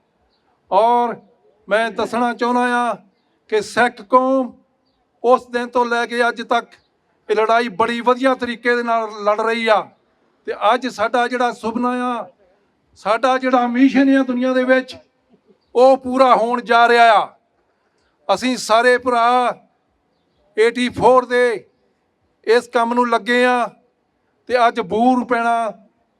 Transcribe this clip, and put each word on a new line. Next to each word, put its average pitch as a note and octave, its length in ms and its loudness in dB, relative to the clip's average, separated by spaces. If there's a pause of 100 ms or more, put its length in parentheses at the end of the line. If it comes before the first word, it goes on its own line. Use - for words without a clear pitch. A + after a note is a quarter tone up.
(720)
ਔਰ F3+ 440 2 (520)
ਮੈਂ A3 240 -2
ਦੱਸਣਾ A#3 420 -4
ਚਾਹੁੰਦਾ A#3+ 280 -2 (160)
ਆ A#3+ 200 -4 (520)
ਕਿ G#3+ 120 -2
ਸਿੱਖ A#3+ 400 -2
ਕੌਮ C4 520 0 (680)
ਉਸ B3 240 0
ਦਿਨ A#3+ 200 -8
ਤੋਂ A#3+ 180 -2
ਲੈ A#3 200 -4
ਕੇ A#3+ 220 -2
ਅੱਜ A#3 140 -6
ਤੱਕ A#3 260 -4 (600)
ਇਹ G#3+ 60 -2
ਲੜਾਈ A3+ 360 0
ਬੜੀ A#3 300 -4
ਵਧੀਆ B3 340 0
ਤਰੀਕੇ A#3+ 400 -6
ਦੇ A#3+ 80 -4
ਨਾਲ A3 400 -4
ਲੜ G#3 180 0
ਰਹੀ A3+ 260 -2
ਆ। F#3+ 220 2 (580)
ਤੇ G#3+ 60 -8 (200)
ਅੱਜ B3+ 140 -4
ਸਾਡਾ A#3 400 -4
ਜਿਹੜਾ B3 240 -4
ਸੁਪਨਾ A#3 380 -6 (160)
ਆ, A#3 220 -8 (680)
ਸਾਡਾ A#3 420 -2
ਜਿਹੜਾ C4 300 0
ਮਿਸ਼ਨ C4+ 500 2
ਆ C4+ 60 2
ਦੁਨੀਆ B3+ 300 -4
ਦੇ B3+ 100 0
ਵਿੱਚ, B3+ 320 0 (800)
ਉਹ C4 220 4
ਪੂਰਾ B3+ 380 2
ਹੋਣ A#3+ 260 -2
ਜਾ A#3 260 2
ਰਿਹਾ A#3 240 6
ਆ। F3+ 240 0 (960)
ਅਸੀਂ A3+ 280 -2
ਸਾਰੇ A#3+ 400 2
ਭਰਾ A#3+ 580 0 (1000)
ਏਟੀ A#3 320 0
ਫੋਰ B3 360 2
ਦੇ A#3+ 400 -2 (840)
ਇਸ A#3 200 2
ਕੰਮ A#3 260 -2
ਨੂੰ A#3+ 160 0
ਲੱਗੇ A#3 360 0
ਆ B3 240 0 (800)
ਤੇ A#3+ 180 2
ਅੱਜ A#3+ 120 -2
ਬੂਰ A#3 460 0
ਪੈਣਾ A#3 480 -2 (460)